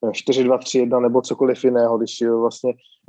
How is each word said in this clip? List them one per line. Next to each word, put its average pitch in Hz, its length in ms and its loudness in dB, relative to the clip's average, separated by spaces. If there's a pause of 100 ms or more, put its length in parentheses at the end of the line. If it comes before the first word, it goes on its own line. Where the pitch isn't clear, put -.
eh, 104 40 -4
čtyři 131 320 0
dva 123 140 2
tři - 200 -2
jedna 123 220 2
nebo 123 220 2
cokoliv 127 420 -2
jiného, 117 340 2
když, 113 220 -6
eh, 117 100 0
vlastně, 117 440 -2 (340)